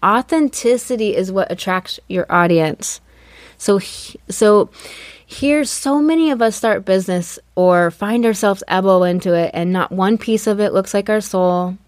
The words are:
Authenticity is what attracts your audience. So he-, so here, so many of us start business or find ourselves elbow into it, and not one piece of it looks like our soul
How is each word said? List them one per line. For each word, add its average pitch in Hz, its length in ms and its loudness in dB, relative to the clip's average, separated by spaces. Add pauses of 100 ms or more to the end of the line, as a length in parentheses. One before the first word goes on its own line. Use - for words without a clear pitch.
Authenticity 240 1120 0
is 185 160 -2
what 190 180 -2
attracts 185 480 -6 (100)
your 185 220 -4
audience. 170 680 2 (560)
So 202 220 2
he-, - 500 -12
so 208 400 4 (560)
here, 294 400 0
so 277 360 -2
many 320 300 2
of 240 120 0
us 226 140 0
start 214 280 -2
business 185 540 -2 (160)
or 175 360 4
find 226 360 -2
ourselves 202 420 0
elbow 190 340 2
into 180 320 0
it, 170 200 0
and 175 180 -2
not 185 180 -2
one 190 280 0
piece 220 280 -2
of 208 140 0
it 208 120 0
looks 190 220 -2
like 202 140 -2
our 214 120 0
soul 180 560 -2 (100)